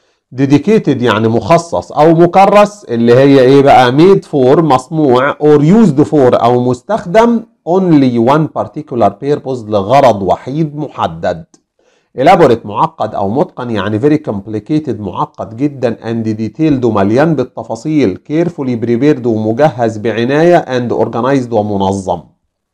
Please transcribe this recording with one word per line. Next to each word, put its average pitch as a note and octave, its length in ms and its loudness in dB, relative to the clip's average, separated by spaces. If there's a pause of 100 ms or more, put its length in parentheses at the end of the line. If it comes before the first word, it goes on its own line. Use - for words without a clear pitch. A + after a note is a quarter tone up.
(360)
Dedicated C#3 640 0
يعني A2+ 260 0
مخصص A#2+ 640 -2
أو D#3+ 220 4
مكرس G3 720 2
اللي A#2 320 2
هي C#3 240 6
إيه C3+ 220 6
بقى؟ B2+ 300 4
Made F3 340 4
for C#3 340 2
مصنوع، C#3 760 0
or D3+ 260 2
used D#3 440 4
for C3 400 2
أو B2 260 2
مستخدم، A3 760 0 (260)
only C3+ 600 2
one D3+ 160 0 (120)
particular A2+ 500 -4
purpose C3+ 580 -6
لغرض G#2+ 540 2
وحيد C#3+ 540 -4
محدد. F#2 680 -8 (760)
Elaborate D3 460 2
معقد A2+ 500 -6
أو G2 140 -4
متقن B2 420 -6
يعني G#2+ 280 -4
very D3+ 320 0
complicated A2 680 -6
معقد G#2+ 580 -10
جدًا، B2 460 -4
and A2+ 240 -6
detailed A#2+ 580 -2
ومليان A2+ 500 0
بالتفاصيل، B2 840 -4 (120)
carefully C#3+ 540 -4
prepared A#2+ 400 0
ومجهز A2+ 720 -2
بعناية، C3 680 0
and B2 260 -4
organized A#2 600 -2
ومنظم. G2 680 -2 (520)